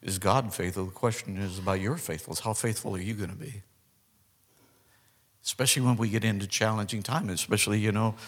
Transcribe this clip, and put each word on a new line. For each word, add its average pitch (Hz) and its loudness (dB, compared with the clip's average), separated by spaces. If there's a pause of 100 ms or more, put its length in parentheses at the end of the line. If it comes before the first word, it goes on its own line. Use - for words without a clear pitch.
is 95 -2
God 101 4
faithful? 92 -2
The 92 -6
question 113 -2
is 95 -4
about 95 2
your 120 0
faithfulness. 82 -6
How 110 -2
faithful 107 -2
are 92 -2
you 104 -4
gonna 95 -6
be? 101 -12 (1800)
Especially 131 2
when 123 6
we 113 2
get 107 2
into 101 2
challenging 110 0
times, 127 -2
especially, 104 2
you 107 4
know, 107 2 (140)